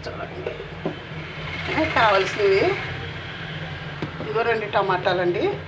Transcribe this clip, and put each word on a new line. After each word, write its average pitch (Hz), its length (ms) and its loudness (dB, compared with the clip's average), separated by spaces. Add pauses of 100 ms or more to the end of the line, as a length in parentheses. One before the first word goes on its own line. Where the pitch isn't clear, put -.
చూడండి, - 480 -8 (1200)
ఏ 311 140 2 (100)
కావాల్సినవి 202 640 6 (1600)
ఇదిగో 220 300 0
రెండు 220 260 0
టమాటాలండి. 185 680 2 (240)